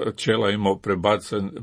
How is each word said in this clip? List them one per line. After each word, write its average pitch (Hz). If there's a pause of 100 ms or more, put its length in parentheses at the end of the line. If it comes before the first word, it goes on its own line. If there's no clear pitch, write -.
e, 110
čela 110
imao 101
prebačen, 101 (120)